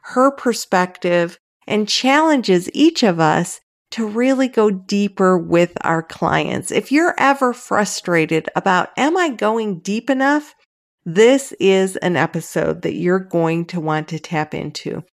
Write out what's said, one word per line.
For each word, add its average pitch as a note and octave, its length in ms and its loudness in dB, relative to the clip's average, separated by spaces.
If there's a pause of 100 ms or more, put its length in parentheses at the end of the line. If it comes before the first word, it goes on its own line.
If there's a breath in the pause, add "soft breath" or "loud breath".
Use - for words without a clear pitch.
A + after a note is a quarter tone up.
her C4 280 2
perspective, F3+ 1080 -2 (280)
and G#3+ 220 -2
challenges C4 840 2
each D#4+ 280 2
of F3+ 160 2
us E3 420 0 (300)
to A3+ 160 -6
really B3+ 420 0
go A3 220 2
deeper G3 680 0
with E3+ 420 2
our E3 220 0
clients. - 680 -4
If - 220 -2
you're E4 240 2
ever C4 380 0
frustrated E3+ 1000 -2
about, F3+ 440 0
"Am D4+ 180 0
I E4+ 140 0
going G#3+ 480 -2
deep A3 320 -6
enough?" C#4 440 0 (520)
This A3+ 460 4
is F#3+ 440 2
an F3+ 180 -2
episode D#3+ 680 -2
that - 140 -4
you're F3 220 0
going E3+ 480 -2
to F3 140 -8
want D#3 280 -4
to D#3+ 100 -8
tap D3+ 340 -6
into. D#3 520 -10 (120)